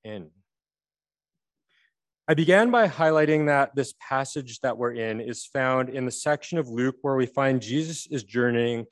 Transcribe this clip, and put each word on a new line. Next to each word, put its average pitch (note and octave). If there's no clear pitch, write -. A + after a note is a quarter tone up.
in. G2+
I D#3+
began F3+
by A#3
highlighting D#3
that C#3
this C3+
passage C3
that A#2
we're A#2+
in A2+
is A2+
found C3
in B2+
the B2
section D3
of C#3+
Luke B2
where C3+
we C3
find C3+
Jesus D3+
is C3
journeying A#2